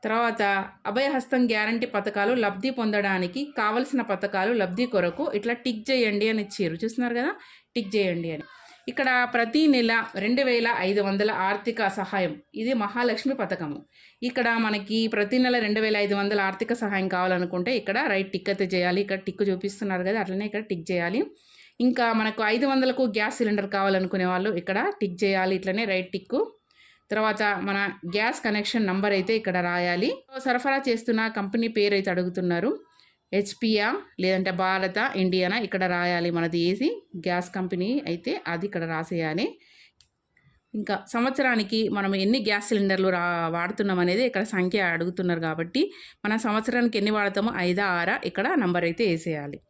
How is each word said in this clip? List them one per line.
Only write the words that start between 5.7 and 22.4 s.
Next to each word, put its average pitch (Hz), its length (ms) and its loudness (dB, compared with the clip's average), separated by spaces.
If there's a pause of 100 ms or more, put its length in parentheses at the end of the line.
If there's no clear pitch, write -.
చేయండి 220 440 2
అని 214 120 0
ఇచ్చారు. 190 380 -2
చూస్తున్నారు 233 360 -2
కదా, 277 120 0 (440)
టిక్ 202 220 -4
చేయండి 175 380 0
అని. - 100 -10 (480)
ఇక్కడ 262 160 0 (260)
ప్రతి 233 280 4 (120)
నెల 233 180 4 (320)
రెండు 247 260 2
వేల 233 180 2 (200)
ఐదు 202 200 2
వందల 202 220 2 (180)
ఆర్థిక 208 400 0 (100)
సహాయం, 190 340 0 (280)
ఇది 233 120 0 (120)
మహాలక్ష్మి 240 560 0
పథకము. 170 380 -4 (500)
ఇక్కడ 247 200 0 (180)
మనకి 208 340 0 (160)
ప్రతి 208 280 2
నెల 247 220 2
రెండు 214 200 2
వేల 214 100 2 (100)
ఐదు 202 140 2
వందల 202 280 2
ఆర్థిక 208 240 -2 (100)
సహాయం 196 340 0
కావాలనుకుంటే 180 640 0
ఇక్కడ 202 180 -2 (140)
రైట్ 196 220 0
టిక్ 190 180 -4
అయితే 190 220 0
చేయాలి. 180 320 2
ఇక్కడ 196 200 -4
టిక్ 196 240 -2
చూపిస్తున్నారు 190 600 -4
కదా, 220 120 0
అట్లనే 190 280 -4
ఇక్కడ 208 200 -4
టిక్ 165 220 -6
చేయాలి. 180 300 0 (640)
ఇంకా 247 200 2 (140)
మనకు 214 200 -2 (140)